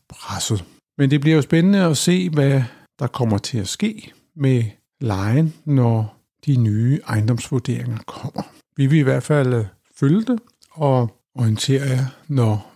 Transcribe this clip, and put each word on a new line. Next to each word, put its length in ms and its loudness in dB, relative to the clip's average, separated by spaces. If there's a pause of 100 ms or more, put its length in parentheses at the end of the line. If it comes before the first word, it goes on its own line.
presset. 540 -8 (340)
Men 140 2
det 100 2
bliver 140 4
jo 60 4
spændende 380 2
at 180 2
se, 320 0
hvad 340 2 (360)
der 80 -2
kommer 300 0
til 200 -6
at 100 -4
ske 440 -6 (240)
med 280 2 (380)
lejen, 520 0 (120)
når 520 0 (280)
de 100 2
nye 520 2
ejendomsvurderinger 880 -2 (100)
kommer. 340 -12 (360)
Vi 80 2
vil 140 4
i 20 4
hvert 220 0
fald, 300 2
øh, 120 0 (340)
følge 220 2
det 180 -2 (320)
og 400 0 (240)
orientere 520 0
jer, 180 0 (220)
når 480 0